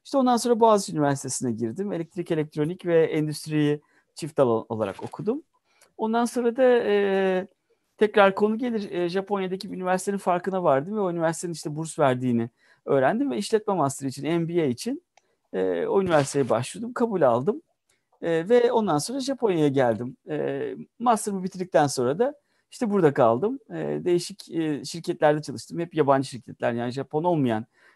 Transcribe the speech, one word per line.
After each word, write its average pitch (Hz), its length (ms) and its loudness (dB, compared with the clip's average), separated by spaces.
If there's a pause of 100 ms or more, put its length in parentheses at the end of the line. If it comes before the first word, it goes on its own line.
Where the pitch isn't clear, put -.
İşte - 140 -2
ondan 247 180 2
sonra 233 240 0
Boğaziçi 214 320 4
Üniversitesi'ne 139 600 -2
girdim. 120 400 -6
Elektrik, 170 380 -6
elektronik 156 560 -4
ve 165 180 4
endüstriyi 151 760 -2 (340)
çift 151 220 -12
dal 131 120 4
ol-, 113 200 0
olarak 107 340 -4
okudum. 240 400 -6 (540)
Ondan 226 280 -2
sonra 233 320 -2
da, 262 60 0
e, 196 840 2 (520)
tekrar 208 360 6
konu 214 240 0
gelir, 226 320 -4
e, 175 180 -2
Japonya'daki 190 640 -4
bir - 40 -8
üniversitenin 185 420 -2
farkına 185 440 -2
vardım 160 340 2
ve 220 40 -2
o 185 100 0
üniversitenin 170 420 -2
işte 151 240 -8
burs 160 220 -8
verdiğini 127 520 2 (340)
öğrendim 175 460 2
ve 240 60 -4
işletme 214 380 -2
master 139 320 -2
için, 139 180 -8
M 165 240 -2
B 170 140 0
A - 20 2
için, 233 380 -4 (500)
e, 185 340 -2
o 196 160 2
üniversiteye 143 460 2
başvurdum, 180 440 -4
kabul 226 300 -2
aldım. 143 400 2 (600)
E, 165 260 -2
ve 240 240 4
ondan 202 260 2
sonra 247 220 -4
Japonya'ya 220 480 0
geldim. 123 480 0 (140)
E, 139 440 -4 (240)
master'ımı 214 460 0
bitirdikten 180 420 2
sonra 135 320 0
da 262 160 0 (360)
işte 226 200 -4
burada 170 240 6
kaldım. 139 440 2 (120)
E, 185 40 -12 (300)
değişik, 175 460 -2
e, 156 340 -4
şirketlerde 156 580 0
çalıştım. 147 380 -10
Hep 170 140 -8
yabancı 135 340 2
şirketler, 120 440 -6
yani 120 180 -4
Japon 139 340 -6
olmayan 127 420 0 (300)